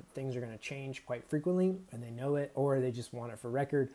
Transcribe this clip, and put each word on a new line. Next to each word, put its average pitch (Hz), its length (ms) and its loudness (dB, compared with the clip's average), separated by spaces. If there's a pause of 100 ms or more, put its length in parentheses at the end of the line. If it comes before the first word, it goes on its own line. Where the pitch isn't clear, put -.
(140)
things 131 220 -4
are 123 40 -4
gonna 113 160 -8
change 135 480 -8
quite 120 240 -6
frequently 180 480 4 (160)
and 117 100 -8
they 117 80 -10
know 131 260 0
it, 143 180 0
or 135 260 4
they 127 120 2
just 117 200 -6
want 120 200 -8
it 107 60 -10
for 120 120 -6
record, 139 440 2